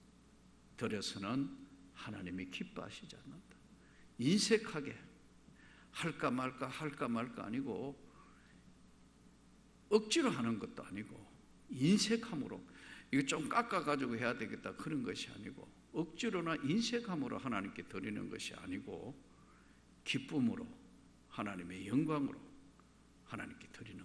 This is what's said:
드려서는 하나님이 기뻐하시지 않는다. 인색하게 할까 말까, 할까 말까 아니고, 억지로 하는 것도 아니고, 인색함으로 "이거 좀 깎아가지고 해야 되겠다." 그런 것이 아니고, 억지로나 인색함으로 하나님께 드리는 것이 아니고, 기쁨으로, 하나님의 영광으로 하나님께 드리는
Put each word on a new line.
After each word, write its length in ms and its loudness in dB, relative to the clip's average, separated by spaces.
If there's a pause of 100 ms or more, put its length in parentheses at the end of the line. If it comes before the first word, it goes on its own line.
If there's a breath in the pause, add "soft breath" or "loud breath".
(800)
드려서는 760 0 (380)
하나님이 540 -6
기뻐하시지 720 -8
않는다. 400 -16 (600 loud breath)
인색하게 840 4 (920 loud breath)
할까 400 2
말까, 380 0
할까 380 -2
말까 380 0
아니고, 640 -4 (1800 loud breath)
억지로 400 8
하는 280 2
것도 260 -6
아니고, 420 -8 (420)
인색함으로 960 4 (480 loud breath)
"이거 140 6
좀 200 2
깎아가지고 720 2
해야 220 2
되겠다." 380 -4
그런 260 -2
것이 280 -4
아니고, 400 -12 (220)
억지로나 640 0
인색함으로 800 2
하나님께 520 -2
드리는 420 -4
것이 240 -6
아니고, 600 -8 (880 loud breath)
기쁨으로, 640 2 (600)
하나님의 600 -6
영광으로 520 2 (840)
하나님께 420 -10
드리는 360 -14